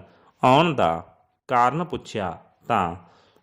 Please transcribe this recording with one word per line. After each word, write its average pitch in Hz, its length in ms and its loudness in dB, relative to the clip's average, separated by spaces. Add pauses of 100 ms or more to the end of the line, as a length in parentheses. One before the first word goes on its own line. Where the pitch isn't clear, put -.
(440)
ਆਉਣ 147 320 4
ਦਾ 92 160 2 (580)
ਕਾਰਨ 127 340 0
ਪੁੱਛਿਆ 107 540 -8 (300)
ਤਾਂ 92 280 -2 (480)